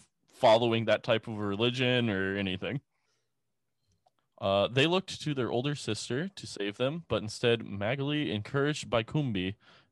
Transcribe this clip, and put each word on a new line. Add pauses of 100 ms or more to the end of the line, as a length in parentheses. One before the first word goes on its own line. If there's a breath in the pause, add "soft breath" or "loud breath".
(340)
following
that
type
of
religion
or
anything. (1600)
Uh,
they
looked
to
their
older
sister
to
save
them,
but
instead
Magali
encouraged
Baikumbi (360 soft breath)